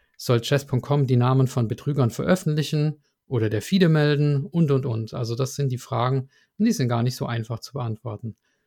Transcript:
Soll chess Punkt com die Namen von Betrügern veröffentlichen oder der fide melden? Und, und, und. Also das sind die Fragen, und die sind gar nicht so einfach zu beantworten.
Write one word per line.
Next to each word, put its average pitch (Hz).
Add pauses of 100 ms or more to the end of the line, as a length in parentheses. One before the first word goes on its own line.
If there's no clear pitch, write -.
(160)
Soll 117
chess 143
Punkt 123
com 143
die 127
Namen 131
von 123
Betrügern 127
veröffentlichen 151 (240)
oder 110
der 104
fide 180
melden? 147
Und, 170
und, 135
und. 113
Also 117
das 131
sind 139
die 123
Fragen, 127 (280)
und 208
die 233
sind 131
gar 117
nicht 123
so 143
einfach 117
zu -
beantworten. 113 (300)